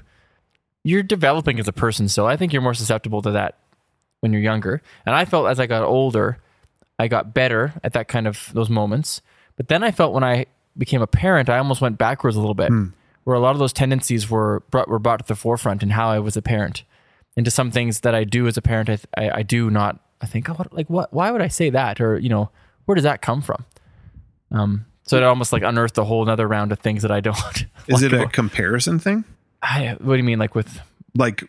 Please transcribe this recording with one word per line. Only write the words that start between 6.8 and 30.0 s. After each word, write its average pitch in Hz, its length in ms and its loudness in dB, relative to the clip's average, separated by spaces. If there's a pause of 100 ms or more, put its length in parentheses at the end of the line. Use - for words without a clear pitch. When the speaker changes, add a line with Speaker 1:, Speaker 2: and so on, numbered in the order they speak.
Speaker 1:
I 117 80 0
got 113 260 -2
better 127 400 2 (100)
at 120 100 -6
that 117 140 -2
kind 117 200 -2
of, 104 260 -8
those 113 180 0
moments. 110 500 -2 (340)
But 123 120 -8
then 170 160 0
I 233 80 0
felt 156 220 0
when 131 100 2
I 123 220 2 (320)
became 131 260 0
a 104 40 -2
parent, 170 420 4
I 120 100 4
almost 135 220 0
went 120 180 0
backwards 113 360 0
a 107 40 0
little 107 160 0
bit, - 140 0
Speaker 2:
Hmm. 107 180 2 (360)
Speaker 1:
where 127 120 0
a 120 40 2
lot 127 120 4
of 143 80 0
those 135 140 2
tendencies 127 560 0
were 107 400 0
brought, - 180 0
were 113 120 0
brought 113 200 2
to - 80 -12
the 107 80 -2
forefront 113 460 -2
in 104 80 0
how 110 200 0
I 110 100 0
was 104 180 -4
a 107 60 -4
parent. 104 400 -2 (520)
Into 120 160 0
some 127 200 0
things 117 280 -2
that 117 160 2
I 110 80 2
do 120 240 0
as 113 100 0
a 113 60 -4
parent, 110 260 0
I, 110 60 2
th-, 104 100 -8 (100)
I, 107 240 -2
I 110 40 -2
do 117 260 0
not, 104 300 0 (220)
I - 40 -10
think, - 240 -6
"Oh, 170 40 -6
what, 165 200 -8
like, 160 160 -6
what, 175 240 -2
why 175 160 0
would 240 120 0
I 151 80 0
say 160 200 0
that?" 123 320 0
Or, 110 160 2
you 120 120 -2
know, 107 200 0 (360)
"Where 202 100 2
does 156 80 -4
that 143 180 0
come 147 220 -2
from?" - 200 -6 (880)
Um, 104 340 0 (180)
so - 140 2
it 127 60 4
almost, 123 300 4
like, 110 80 0
unearthed 117 380 0
a 107 40 2
whole 113 220 0
nother 110 220 0
round 104 240 0
of 101 80 -4
things 107 240 -2
that 107 80 0
I 101 80 2
don't 104 180 -2
<laughs> - 500 -8
Speaker 2:
Is 127 140 4
it 135 100 2
Speaker 1:
like - 20 2
Speaker 2:
a - 100 4
Speaker 1:
about - 100 -4
Speaker 2:
comparison 120 640 0
thing? 202 260 0 (380)
Speaker 1:
I, 120 400 -2